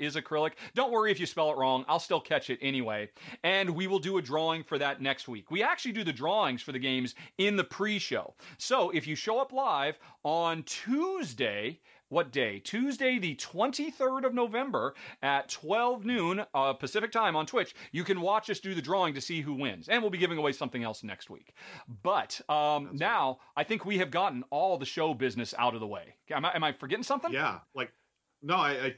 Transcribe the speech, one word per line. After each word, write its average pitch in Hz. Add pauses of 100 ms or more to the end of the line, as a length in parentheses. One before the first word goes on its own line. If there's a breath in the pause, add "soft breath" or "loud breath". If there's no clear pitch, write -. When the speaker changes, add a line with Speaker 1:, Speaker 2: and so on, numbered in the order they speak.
Speaker 1:
is 147
acrylic. 156 (200 loud breath)
Don't 247
worry 214
if 185
you 170
spell 156
it 131
wrong. 131
I'll 151
still 170
catch 139
it 123
anyway. 113 (340 loud breath)
And 190
we 175
will 190
do 190
a 165
drawing 160
for 156
that 139
next 135
week. 113
We 196
actually 269
do 214
the 160
drawings 143
for 147
the 127
games 127 (240 loud breath)
in 202
the 185
pre-show. 196 (240 loud breath)
So 247
if 160
you 156
show 220
up 269
live 156 (240 loud breath)
on 165
Tuesday, 165 (320 soft breath)
what 147
day? 113
Tuesday, 254
the 170
twenty-third 262
of 254
November 226 (280 loud breath)
at 139
twelve 220
noon, 202 (100)
uh, 135
Pacific 208
time 208
on 156
Twitch. 202 (180 loud breath)
You 170
can 180
watch 208
us 202
do 190
the 165
drawing 165
to 127
see 165
who 147
wins. 123
And 240
we'll 214
be 180
giving 170
away 147
something 131
else 113
next 101
week. - (500 loud breath)
But, 170
um, 147
Speaker 2:
That's 139
Speaker 1:
now 180 (280 loud breath)
Speaker 2:
right. 151
Speaker 1:
I -
think 214
we 196
have 175
gotten 160
all 175
the 135
show 160
business 120
out 120
of 113
the 110
way. 95 (160)
Am 151
I, 175
am 160
I 147
forgetting 214
something? 277
Speaker 2:
Yeah. 131 (140)
Like, 127 (480)
no, 151
I, 151
I 131